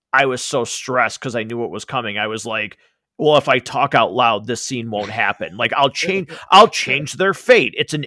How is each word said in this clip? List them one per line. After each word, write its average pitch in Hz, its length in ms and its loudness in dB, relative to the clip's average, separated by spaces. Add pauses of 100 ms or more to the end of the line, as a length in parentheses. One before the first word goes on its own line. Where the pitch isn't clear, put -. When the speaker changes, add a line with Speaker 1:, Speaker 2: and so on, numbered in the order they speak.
(120)
Speaker 1:
I 139 140 4
was 127 160 -2
so 127 220 -2
stressed 123 560 -2
'cause 123 160 -6
I 110 80 -4
knew 117 140 -8
what 110 120 -6
was 101 140 -10
coming. 113 340 -6
I 107 80 -2
was 110 180 -6
like, 110 320 -6 (400)
"Well, 151 200 4
if 143 120 2
I 131 120 4
talk 139 340 -2
out 110 180 2
loud, 110 340 0
this 117 180 -6
scene 117 260 -8
won't 104 200 -6
happen. 101 460 -4
Like, 117 180 -2
I'll 139 160 2
change, 180 400 -4 (100)
Speaker 2:
<laughs> - 100 -10
Speaker 1:
I'll 202 180 10
change 139 440 -4
their 185 220 0
fate. 220 420 2
It's 139 180 -4
an 151 120 -4